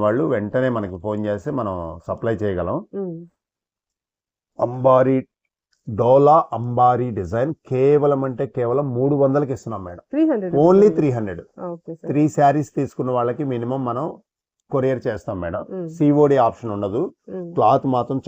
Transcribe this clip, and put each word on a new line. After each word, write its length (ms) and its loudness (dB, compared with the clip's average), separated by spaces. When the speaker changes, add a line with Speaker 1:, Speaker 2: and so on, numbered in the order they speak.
Speaker 1:
వాళ్ళు 200 0
వెంటనే 440 -2
మనకి 300 -6
ఫోన్ 280 -4
చేస్తే 240 -4
మనం 580 -6
సప్లై 340 -4
చేయగలం. 520 -4
Speaker 2:
మ్మ్. 320 -10
Speaker 1:
అంబారీ, 680 2
డోలా 540 6
అంబారీ 580 0
డిజైన్ 440 -4
కేవలం 540 2
అంటే 220 -4
కేవలం 480 -2
మూడు 200 0
వందలకి 380 2
ఇస్తున్నాం 320 -10
మేడం. 160 -14
Speaker 2:
త్రీ 180 0
హండ్రెడ్ 260 -2
Speaker 1:
Only 180 6
Speaker 2:
రూపీస్. 240 6
Speaker 1:
త్రీ 140 2
హండ్రెడ్. 320 -6
Speaker 2:
ఓకే 220 -14
సార్. 160 -12
Speaker 1:
త్రీ 180 2
శారీస్ 460 2
తీసుకున్న 360 -4
వాళ్ళకి 340 -2
మినిమం 400 -4
మనం 340 -6
కొరియర్ 360 0
చేస్తాం 340 -6
మేడం. 300 -6
Speaker 2:
మ్మ్. 180 -8
Speaker 1:
సీఓడీ 480 4
ఆప్షన్ 340 0
ఉండదు. 440 -4
Speaker 2:
మ్మ్. 240 -12
Speaker 1:
క్లాత్ 320 2
మాత్రం 420 -2